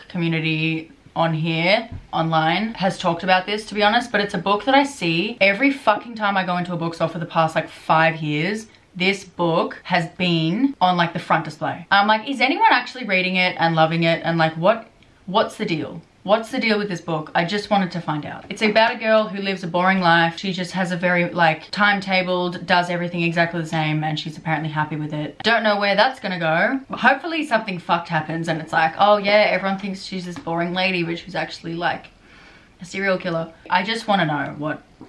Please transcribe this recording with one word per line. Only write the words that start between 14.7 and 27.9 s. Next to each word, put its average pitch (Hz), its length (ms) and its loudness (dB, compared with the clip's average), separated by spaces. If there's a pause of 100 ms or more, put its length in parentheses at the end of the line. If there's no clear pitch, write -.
what's 208 300 0
the 214 100 -4
deal? 160 360 -4 (220)
What's 220 280 2
the 262 80 -2
deal 214 180 2
with 202 100 -2
this 175 140 -6
book? 156 340 -6
I 170 80 4
just 202 260 -4
wanted 190 220 2
to 175 80 -6
find 151 260 -4
out. - 220 -14
It's 196 140 -12
about 220 340 4
a - 20 -8
girl 220 300 2
who 196 140 -8
lives 190 200 -4
a 185 60 -6
boring 180 320 2
life. 165 380 4
She 190 160 -4
just 180 180 -6
has 180 220 -2
a - 20 -2
very, 175 340 2
like, 165 400 2
timetabled, 185 960 0
does 175 240 2
everything 175 340 -2
exactly 170 360 0
the 160 80 -6
same, 156 380 -2
and 151 120 -4
she's 156 200 -10
apparently 156 320 -4
happy 151 260 -4
with 151 160 -6
it. 151 280 -6
Don't 220 240 2
know 208 140 2
where 202 200 2
that's 254 240 2
gonna 185 180 -4
go. 180 400 0 (160)
Hopefully 285 500 0
something 214 320 -2
fucked 170 300 -2